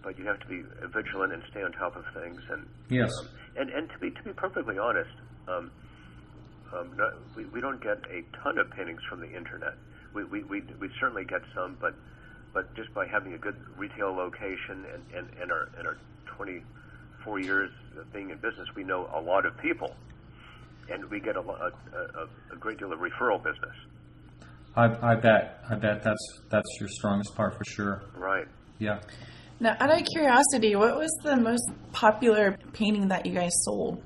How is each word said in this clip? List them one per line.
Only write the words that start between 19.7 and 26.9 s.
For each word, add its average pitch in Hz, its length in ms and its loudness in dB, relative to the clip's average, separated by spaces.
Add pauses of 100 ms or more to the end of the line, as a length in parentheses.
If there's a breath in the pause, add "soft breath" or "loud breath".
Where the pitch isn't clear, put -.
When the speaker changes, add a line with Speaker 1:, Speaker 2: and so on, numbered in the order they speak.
Speaker 1:
and 95 180 -6
we 104 100 -4
get 107 160 -2
a 92 60 -2
lo-, 92 160 -6 (360)
a, - 40 -8
a, 82 300 -8 (260)
a - 60 -14
great 110 180 -4
deal 95 160 -6
of 80 60 -8
referral 95 440 2
business. - 320 -4 (1000 loud breath)
Speaker 2:
I, 120 100 10 (280)
I - 20 8
bet, 110 540 6
I 113 60 0
bet 104 280 2
that's, - 360 0 (100)
that's 104 180 4 (120)
your 101 100 -4
strongest 101 460 0